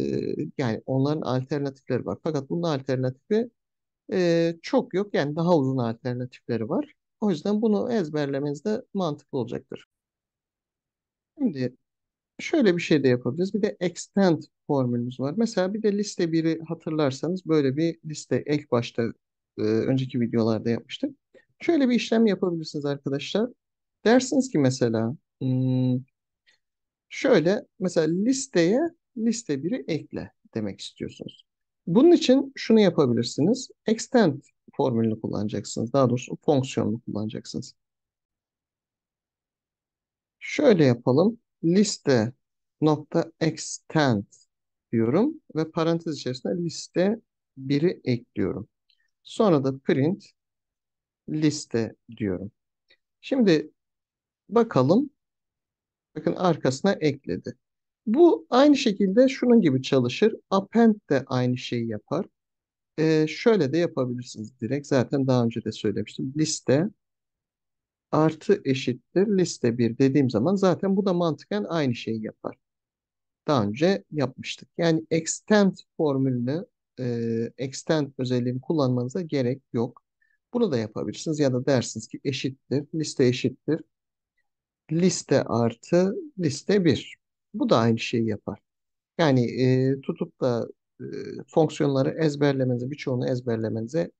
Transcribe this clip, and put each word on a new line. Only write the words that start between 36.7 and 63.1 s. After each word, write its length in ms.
kullanacaksınız. 760
Şöyle 460
yapalım. 540
Liste 680
nokta 600
extend 840
diyorum 480
ve 140
parantez 460
içerisinde 480
liste 560
biri 480
ekliyorum. 640
Sonra 420
da 140
print 460
liste 640
diyorum. 360
Şimdi 500
bakalım. 640
Bakın 180
arkasına 580
ekledi. 640
Bu 440
aynı 260
şekilde 520
şunun 320
gibi 220
çalışır. 520
Append 440
de 160
aynı 320
şeyi 300
yapar. 380
Ee, 300